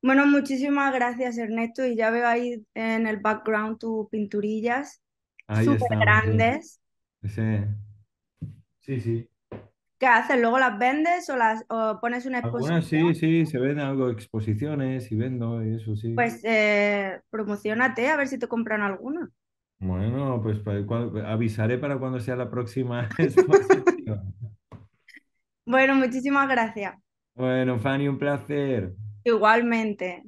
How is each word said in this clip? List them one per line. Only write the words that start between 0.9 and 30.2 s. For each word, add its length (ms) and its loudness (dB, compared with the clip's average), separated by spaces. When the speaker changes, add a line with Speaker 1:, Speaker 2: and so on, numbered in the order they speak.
Speaker 1:
gracias, 440 -2
Ernesto, 480 -4
y 120 0
ya 140 2
veo 160 2
ahí 380 0
en 320 -2
el 120 -2
background 600 -2
tus 300 -6
pinturillas 920 -4
Speaker 2:
Ahí 240 2
Speaker 1:
súper 20 4
Speaker 2:
estamos, 500 4
sí. 80 0
Speaker 1:
grandes. 500 0
Speaker 2:
Sí. 180 -6
Sí, 220 -6
sí. 280 -2
Speaker 1:
¿Qué 80 2
haces? 320 4
¿Luego 200 4
las 200 2
vendes 500 0
o 80 -2
las, 320 2
o 320 -2
pones 240 -4
una 160 -4
Speaker 2:
Algunas 440 -2
Speaker 1:
exposición? 20 -14
Speaker 2:
sí, 280 4
sí, 320 2
se 100 -4
ven 220 0
algo, 320 0
exposiciones 1000 -4
y 40 -4
vendo 500 -4
y 120 -2
eso 180 -6
sí. 180 -6
Speaker 1:
Pues, 300 -2
eh, 880 2
promociónate, 800 -2
a 80 2
ver 100 0
si 120 -6
te 80 -4
compran 340 -2
alguna. 480 -4
Speaker 2:
Bueno, 640 -2
pues 160 -2
pa-, 260 -4
cua-, 400 -4
avisaré 540 0
para 180 -4
cuando 220 -4
sea 160 -4
la 140 -4
próxima 680 -4
<laughs> 40 -6
exposición. 1160 4
Speaker 1:
Bueno, 300 4
muchísimas 540 2
gracias. 500 -2
Speaker 2:
Bueno, 440 0
Fanny, 280 0
un 100 -2
placer. 760 -2
Speaker 1:
Igualmente. 840 2